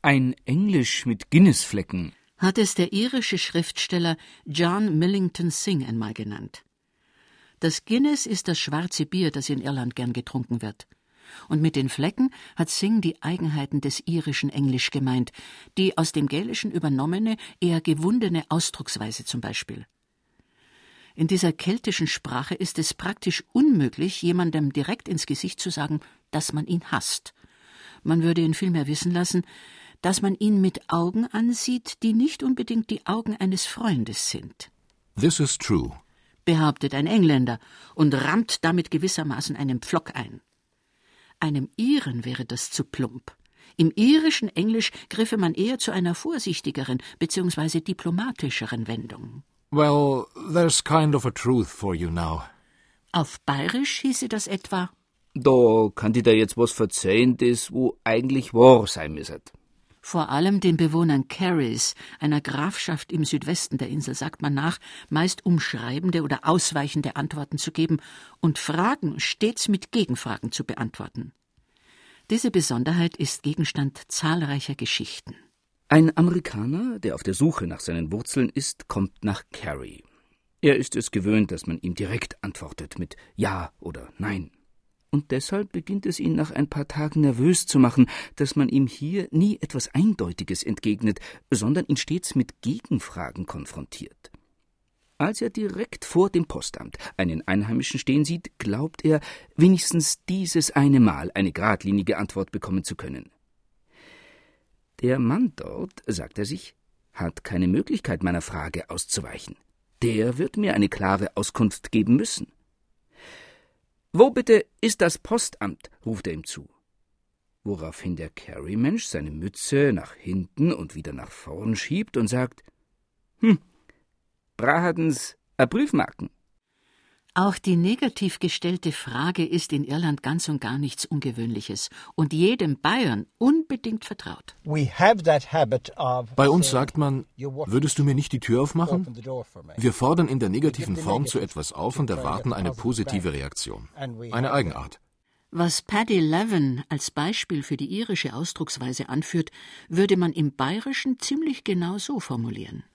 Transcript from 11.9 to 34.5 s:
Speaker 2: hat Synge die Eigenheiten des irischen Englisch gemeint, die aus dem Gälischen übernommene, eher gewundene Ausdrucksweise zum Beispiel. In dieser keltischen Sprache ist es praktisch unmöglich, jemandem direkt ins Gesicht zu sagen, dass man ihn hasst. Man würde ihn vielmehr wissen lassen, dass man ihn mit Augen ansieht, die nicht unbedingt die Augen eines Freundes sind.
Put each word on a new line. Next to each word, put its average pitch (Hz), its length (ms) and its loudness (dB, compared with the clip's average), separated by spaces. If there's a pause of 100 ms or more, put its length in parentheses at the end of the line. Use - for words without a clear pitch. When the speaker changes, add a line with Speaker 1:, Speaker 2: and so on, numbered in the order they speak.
Speaker 2:
hat 165 140 0
Synge 208 320 0
die 165 200 -2
Eigenheiten 151 580 -2
des 139 260 -4
irischen 151 440 -2
Englisch 135 400 0
gemeint, 127 400 0 (480)
die 190 200 2
aus 160 140 0
dem 147 140 0
Gälischen 214 460 -4
übernommene, 170 640 0 (240)
eher 170 200 2
gewundene 170 680 0
Ausdrucksweise - 760 -4
zum 120 160 -6
Beispiel. 110 460 -8 (1300)
In 160 120 0
dieser 180 260 4
keltischen 185 540 -2
Sprache 131 480 -4
ist - 240 -4
es 156 160 -2
praktisch - 580 -4
unmöglich, 190 680 2
jemandem 165 500 2
direkt 151 360 -4
ins 160 180 -2
Gesicht 165 340 -6
zu 185 100 -4
sagen, 151 300 -2 (300)
dass - 220 -4
man 151 140 -4
ihn 170 240 -2
hasst. - 440 -4 (680)
Man 160 200 2
würde 165 180 2
ihn 160 140 2
vielmehr 170 320 0
wissen 151 260 -2
lassen, 175 320 0 (580)
dass 185 200 0
man 196 120 2
ihn 208 260 2
mit 185 300 0
Augen 180 360 0
ansieht, 233 760 -2
die 226 120 2
nicht 269 280 2
unbedingt 240 480 -2
die - 160 -6
Augen 220 300 -2
eines 190 300 0
Freundes 127 640 -2
sind. - 400 -12 (480)